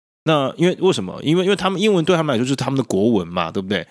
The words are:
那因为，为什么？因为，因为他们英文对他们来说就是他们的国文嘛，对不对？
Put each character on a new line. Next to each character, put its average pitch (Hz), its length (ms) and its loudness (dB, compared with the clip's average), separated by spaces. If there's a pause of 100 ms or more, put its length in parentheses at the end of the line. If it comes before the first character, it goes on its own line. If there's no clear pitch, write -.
(260)
那 147 300 0
因 165 100 0
为， 180 140 2
为 175 140 2
什 110 100 -4
么？ 90 180 -10
因 156 140 2
为， 185 80 2
因 185 60 0
为 202 60 2
他 185 140 -2
们 190 120 -4
英 214 120 4
文 170 120 2
对 180 100 2
他 160 80 0
们 147 100 -2
来 110 40 2
说 123 80 0
就 131 40 -4
是 139 60 2
他 131 160 -4
们 135 60 0
的 127 60 0
国 101 260 2
文 92 180 0
嘛， 85 240 -4
对 98 100 -4
不 95 60 -8
对？ 92 240 -4